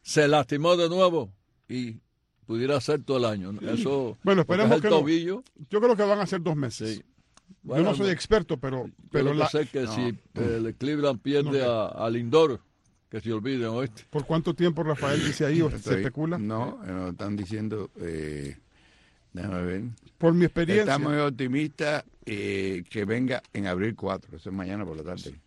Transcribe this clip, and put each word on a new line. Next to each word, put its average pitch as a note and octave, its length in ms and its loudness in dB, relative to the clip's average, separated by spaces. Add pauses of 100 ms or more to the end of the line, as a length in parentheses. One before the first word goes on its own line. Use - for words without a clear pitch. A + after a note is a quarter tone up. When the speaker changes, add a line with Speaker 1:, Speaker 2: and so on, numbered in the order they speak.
Speaker 1:
se D3+ 260 4
lastimó D3 520 4
de E3+ 100 2
nuevo E3+ 420 2 (380)
y A#2+ 300 -8 (480)
pudiera B2+ 340 0
ser C#3+ 220 -2
todo C3 160 0
el A#2+ 80 2
año. G2 240 -2 (100)
Eso, C#3 600 -2
Speaker 2:
Bueno, F#3+ 240 4
Speaker 1:
porque F#3 160 2
Speaker 2:
esperemos A3 80 6
Speaker 1:
es A#3 60 8
el C#3+ 60 0
Speaker 2:
que G#3 80 2
no. D#3+ 100 8
Speaker 1:
tobillo. E3+ 440 0 (240)
Speaker 2:
Yo G#3 140 0
creo B3 140 6
que G3+ 60 2
van G#3 180 4
a F#3 60 0
ser F#3+ 140 -2
dos D#3+ 160 -2
meses. A2 400 -4
Speaker 1:
Sí. - 60 -14 (460)
Speaker 2:
Yo - 80 -20 (120)
Speaker 1:
Bueno, E3 220 2
Speaker 2:
no F3 40 2
soy G3 120 0
Speaker 1:
no. F#3 60 2
Speaker 2:
experto, E3+ 440 0
pero, C3 300 -6
Speaker 1:
Yo - 60 -14 (180)
Speaker 2:
pero B2+ 160 2
Speaker 1:
lo C#3 60 4
que D3+ 60 0
Speaker 2:
la D#3 100 4
Speaker 1:
sé D3+ 140 0
es D3+ 80 -4
que C#3 120 -2
Speaker 3:
No. A2 120 -4
Speaker 1:
si A#2+ 240 -2 (160)
el A2+ 400 -2
Cleveland C#3+ 460 0
pierde C#3 440 2
Speaker 2:
No. B2 60 2
Speaker 1:
a, G#2+ 180 0
a A2+ 220 -4
Lindor, A#2+ 500 4 (500)
que A2 100 -8
se A2 120 -6
olviden, A2+ 360 -2
¿oíste? A#2 420 -6
Speaker 2:
¿Por D3 160 -4
cuánto D#3+ 280 0
tiempo, E3+ 280 2
Rafael, D3 420 0
dice D3 220 0
ahí D#3 160 2
o D3+ 80 2
se A#2 60 -6
Speaker 3:
Estoy G#2 200 -2
Speaker 2:
especula? C#3 420 -2
Speaker 3:
No, A2 460 -4
eh, F#2+ 60 -10
nos F#2 220 -4
están G2+ 240 -6
diciendo, G#2 540 -6 (100)
eh, D2+ 560 -6 (760)
déjame F2+ 280 -4
ver. F2+ 200 -4 (360)
Speaker 2:
Por E3 140 4
mi F3 140 6
experiencia. F3 360 2 (120)
Speaker 3:
Está C#3+ 40 0
muy D3 200 0
optimista, D3 880 -2 (200)
eh, G2 640 -4
que G#2+ 160 -4
venga B2 380 -2 (100)
en G2+ 140 -4
abril F#2+ 280 -2
cuatro, F#2+ 420 -6
eso E2 120 -14
es F#2+ 80 -8
mañana G2 280 -6
por D#2+ 120 -10
la D#2 80 -12
tarde. F2 300 -10 (120)